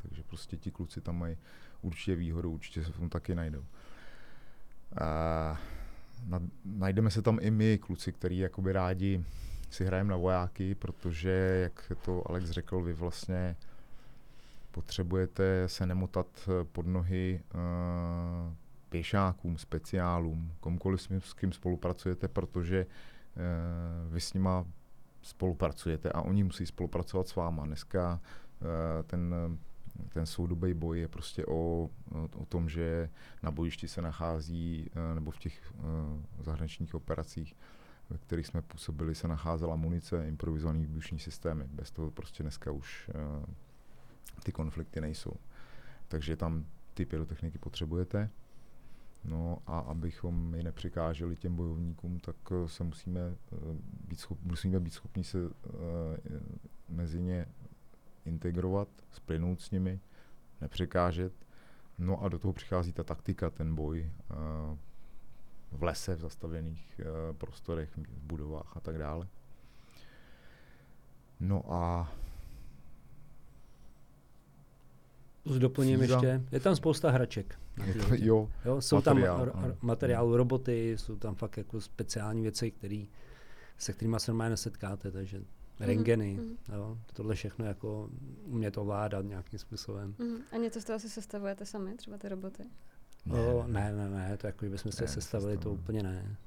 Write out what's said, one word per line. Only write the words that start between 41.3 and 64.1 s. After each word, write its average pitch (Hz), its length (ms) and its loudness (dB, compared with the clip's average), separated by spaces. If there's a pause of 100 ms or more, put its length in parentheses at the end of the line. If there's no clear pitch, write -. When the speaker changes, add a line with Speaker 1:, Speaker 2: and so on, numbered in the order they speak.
Speaker 1:
Bez 71 240 -6
toho 78 200 -2
prostě - 320 -8
dneska 76 280 -4
už, - 440 -6
eh, 73 300 -4 (960)
ty - 80 -2
konflikty 78 500 -2
nejsou. - 320 -4 (760)
Takže 80 280 0
tam 82 300 0 (280)
ty 87 120 0
pyrotechniky 80 520 -2
potřebujete. 90 720 0 (960)
No 82 340 -2 (100)
a 82 120 -2
abychom 82 720 -2
my 82 140 -2
nepřekáželi 85 720 -2
těm 87 200 -2
bojovníkům, 85 640 -2
tak, - 160 -6 (160)
eh, 90 160 0
se 80 160 -4
musíme, 90 380 -2
eh, 87 340 -6 (520)
být 82 120 -6
schop-, - 240 -6
musíme 92 360 2
být 85 140 -2
schopni - 300 -4
se, - 160 -4
eh, 85 1000 -4 (500)
mezi 85 320 -2
ně 90 240 0 (800)
integrovat, 90 600 0 (240)
splynout 85 500 0
s - 100 -10
nimi, 92 280 2 (640)
nepřekážet. 90 720 2 (640)
No 92 260 2
a 98 60 4
do 85 100 -2
toho 98 140 2
přichází 87 400 0
ta 82 100 -2
taktika, 85 460 0
ten 80 260 0
boj, 78 360 0 (200)